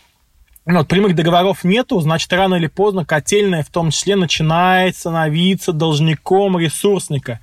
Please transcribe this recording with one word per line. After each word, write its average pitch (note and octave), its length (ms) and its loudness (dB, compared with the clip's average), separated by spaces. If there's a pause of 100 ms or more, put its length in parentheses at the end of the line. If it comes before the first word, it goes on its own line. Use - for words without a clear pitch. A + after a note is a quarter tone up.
(680)
Ну F3 120 2
вот, C#3+ 100 0
прямых F#3+ 260 2
договоров F3 500 0
нету, G#3+ 360 0
значит, D#3+ 300 -2
рано F#3 260 2
или E3+ 100 -2
поздно F#3+ 400 -2
котельная F3+ 560 0
в - 80 -10
том E3 200 -2
числе F#3+ 260 -2
начинает F3+ 800 2
становиться E3 760 -2
должником D#3+ 840 0
ресурсника, D#3+ 840 -2